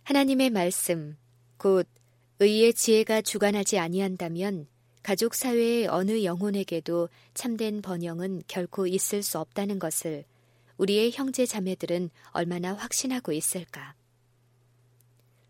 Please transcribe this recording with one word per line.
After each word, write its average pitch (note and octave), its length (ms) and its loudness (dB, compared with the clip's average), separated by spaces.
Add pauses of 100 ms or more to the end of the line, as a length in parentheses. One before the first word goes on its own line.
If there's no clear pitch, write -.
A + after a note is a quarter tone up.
하나님의 C4+ 460 4
말씀, F3 640 0 (400)
곧 F#3+ 320 4 (520)
의의 A3 340 6
지혜가 A3 480 4
주관하지 G3+ 580 0
아니한다면 F3+ 880 -4 (360)
가족 A3 320 0
사회의 A#3 520 2
어느 G3+ 360 0
영혼에게도 F3 840 -2 (260)
참된 A3 480 -4
번영은 F3 640 -6
결코 F#3 400 -4
있을 F#3+ 360 -2
수 - 160 -4
없다는 G3+ 400 -4
것을 D#3 460 -6 (520)
우리의 G#3 340 2
형제 B3+ 340 -2
자매들은 F3+ 640 -4 (220)
얼마나 F3 420 -2
확신하고 B3 580 -4
있을까? D#3 640 -6 (1500)